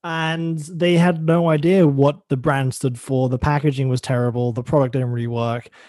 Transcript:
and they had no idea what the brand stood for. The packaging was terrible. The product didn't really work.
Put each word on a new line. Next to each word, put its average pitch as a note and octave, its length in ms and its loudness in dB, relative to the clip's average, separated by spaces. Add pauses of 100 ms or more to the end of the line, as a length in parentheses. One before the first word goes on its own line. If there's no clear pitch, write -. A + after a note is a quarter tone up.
and E3 520 -4
they E3+ 400 0
had E3+ 260 2
no E3+ 240 2
idea E3 400 4
what C#3 400 2
the C#3 80 0
brand C3+ 380 -2
stood B2 240 -4
for. C3 320 -2
The B2+ 80 -2
packaging C#3+ 500 0
was B2+ 140 -2
terrible. B2 500 -2
The B2 100 -6
product C3 300 0
didn't B2+ 200 -2
really A#2 140 -4
work. A#2 440 -4 (180)